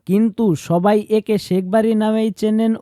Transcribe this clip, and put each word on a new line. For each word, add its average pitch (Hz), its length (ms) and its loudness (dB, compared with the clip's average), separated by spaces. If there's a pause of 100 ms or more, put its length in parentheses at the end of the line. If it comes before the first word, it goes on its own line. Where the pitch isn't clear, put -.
কিন্তু 208 480 0
সবাই 202 560 0
একে 214 280 0
শেখ 185 260 -2
বাড়ি 220 300 0
নামেই 220 360 0
চেনেন 220 520 0